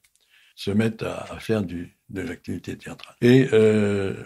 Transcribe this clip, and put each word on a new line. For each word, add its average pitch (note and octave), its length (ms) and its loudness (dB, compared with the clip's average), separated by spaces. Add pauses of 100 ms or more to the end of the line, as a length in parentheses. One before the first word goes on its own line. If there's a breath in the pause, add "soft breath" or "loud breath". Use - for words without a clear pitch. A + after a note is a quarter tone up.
(540 soft breath)
se - 160 -8
mette A2 320 0
à, F2 140 -6 (160)
à E2+ 80 -12
faire G#2+ 240 -2
du, F2 320 -10 (140)
de G2 100 -8
l'activité F2+ 580 -10
théâtrale. - 440 -18
Et, C3 300 6
euh, G#2+ 720 2